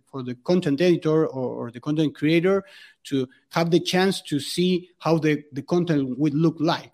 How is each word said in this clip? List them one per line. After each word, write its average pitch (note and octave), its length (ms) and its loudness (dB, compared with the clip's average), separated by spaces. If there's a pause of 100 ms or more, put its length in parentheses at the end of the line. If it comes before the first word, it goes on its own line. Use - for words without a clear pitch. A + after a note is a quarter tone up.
for C3+ 160 -12
the B2 140 -8
content E3 440 0
editor D#3+ 460 2
or, B2 400 -6
or A#2+ 40 -10
the A#2+ 100 -16
content D3+ 340 -2
creator E3+ 500 2 (400)
to C3 240 -2 (220)
have E3+ 200 0
the F3 100 4
chance F#3 420 0
to C#3+ 180 -4
see F3 480 -2 (100)
how D#3+ 200 2
the, D3+ 340 0
the C#3 80 -8
content D3 580 -2
would D3+ 140 2
look D#3+ 260 2
like, D3+ 360 -2